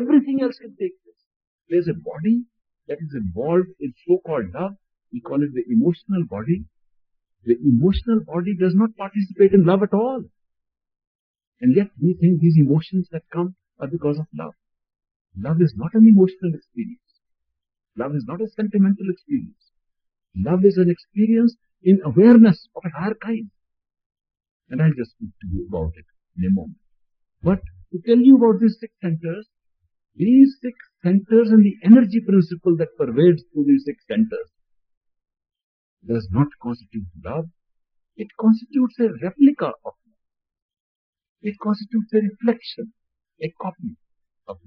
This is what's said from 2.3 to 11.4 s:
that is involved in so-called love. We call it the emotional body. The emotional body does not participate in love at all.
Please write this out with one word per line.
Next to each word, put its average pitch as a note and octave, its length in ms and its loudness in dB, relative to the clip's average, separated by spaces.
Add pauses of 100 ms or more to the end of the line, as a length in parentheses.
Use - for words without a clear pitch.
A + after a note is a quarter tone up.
that D3 100 -10
is D3 160 -12
involved C3+ 540 -4 (100)
in C3+ 140 -12 (120)
so-called D#3 480 -4
love. F#3 180 -10 (420)
We B2 80 -12
call C#3+ 200 -6
it D3 120 -6
the B2 180 -6
emotional E3+ 580 -2
body. C#3 360 -6 (800)
The A#2+ 180 0
emotional F#3 640 0
body F3+ 320 -6
does F3+ 160 0
not A3 220 0
participate G3 560 0
in G3 120 6
love F#3+ 160 2
at G3+ 120 -4
all. A#3+ 320 -4 (1400)